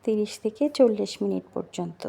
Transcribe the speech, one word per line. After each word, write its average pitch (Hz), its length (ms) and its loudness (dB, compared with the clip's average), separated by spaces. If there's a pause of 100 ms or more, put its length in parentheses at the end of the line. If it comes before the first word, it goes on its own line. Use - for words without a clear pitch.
তিরিশ 214 260 0 (120)
থেকে 214 200 -2 (140)
চল্লিশ 208 340 4 (100)
মিনিট 190 240 -2 (100)
পর্যন্ত। 170 540 -8